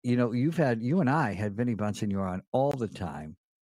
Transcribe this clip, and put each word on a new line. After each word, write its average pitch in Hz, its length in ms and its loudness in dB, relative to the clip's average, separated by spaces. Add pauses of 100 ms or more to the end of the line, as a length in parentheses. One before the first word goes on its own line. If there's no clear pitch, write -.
you 123 140 2
know, 120 160 2
you've 135 240 0
had, 123 260 2
you 151 200 2
and - 80 2
I 135 240 2
had 101 240 -2
Vinny 120 180 0
Bonsignore 101 540 -2
on 92 120 -4 (120)
all 135 180 2
the 123 160 -2
time 78 480 -8 (320)